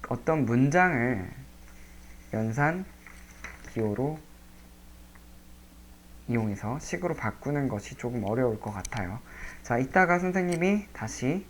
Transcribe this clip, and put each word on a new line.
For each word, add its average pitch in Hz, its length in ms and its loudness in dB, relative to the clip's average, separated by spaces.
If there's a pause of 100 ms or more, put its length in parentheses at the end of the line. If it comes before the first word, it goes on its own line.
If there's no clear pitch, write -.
어떤 147 380 2
문장을 127 840 4 (1040)
연산 143 520 2 (880)
기호로 113 440 0 (2000)
이용해서 110 500 0
식으로 170 360 -4
바꾸는 139 520 -2
것이 107 280 -4
조금 120 280 -2
어려울 110 380 2
것 110 100 -6
같아요. 101 480 -4 (440)
자, 117 140 0
이따가 175 420 6
선생님이 180 760 2
다시 131 560 -2